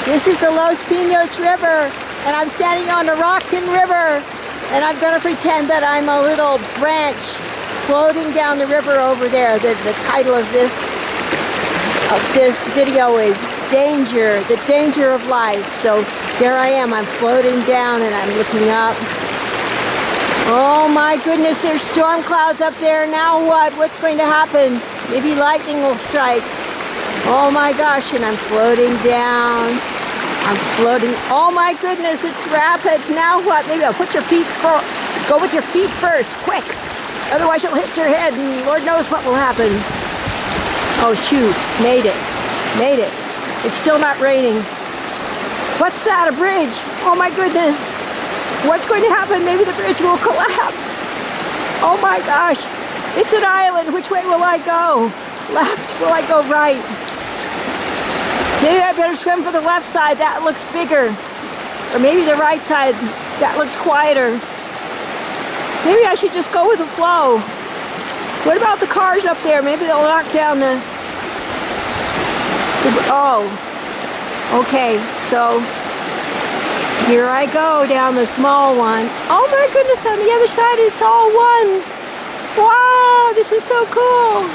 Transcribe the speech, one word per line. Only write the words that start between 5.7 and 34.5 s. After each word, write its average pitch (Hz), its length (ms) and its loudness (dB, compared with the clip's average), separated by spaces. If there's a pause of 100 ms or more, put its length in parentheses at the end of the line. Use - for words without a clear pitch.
that 302 160 2
I'm 294 240 0
a 285 80 2
little 285 400 2 (240)
branch 302 560 -2 (480)
floating 311 480 2
down 294 240 0
the 277 80 0
river 285 320 2
over 254 300 2
there. 233 340 2
The, 226 240 0
the 208 80 -2 (160)
title 254 240 2
of 240 160 2
this, 247 320 2 (1300)
of 190 80 2 (160)
this 254 240 4 (160)
video 262 480 2
is 202 160 2 (320)
Danger, 247 800 2
the 233 160 4
Danger 285 480 4
of 240 140 -2
Life. 220 340 0 (160)
So 214 240 2 (400)
there 254 160 4
I 262 160 2
am, 247 180 0
I'm 214 140 -2 (160)
floating 247 400 2
down 247 400 0
and 220 80 0
I'm 202 240 -2
looking 220 400 2
up. 226 240 0 (1500)
Oh 285 420 4
my 302 300 2
goodness, 320 400 0
there's 311 200 0
storm 330 440 0
clouds 320 340 0
up 320 220 0
there. 311 240 2
Now 320 320 2
what? 320 400 4
What's 311 240 -2
going 311 160 0
to 311 80 2
happen? 294 560 2 (320)
Maybe 285 240 0
lightning 302 480 0
will 262 80 2
strike. 247 480 0 (880)
Oh 277 220 4
my 285 240 2
gosh, 285 380 0
and 233 100 0
I'm 214 240 -2
floating 233 400 4 (160)
down. 240 720 2 (720)
I'm 202 80 0 (240)
floating. 233 320 2 (160)
Oh 320 240 4
my 349 240 2
goodness, 349 480 -4
it's 320 240 -6
rapids. 311 600 2
Now 330 340 2
what? 311 240 2
Maybe 311 160 0
I'll 233 80 2
put 349 220 -4
your 302 100 0
feet 339 240 2 (160)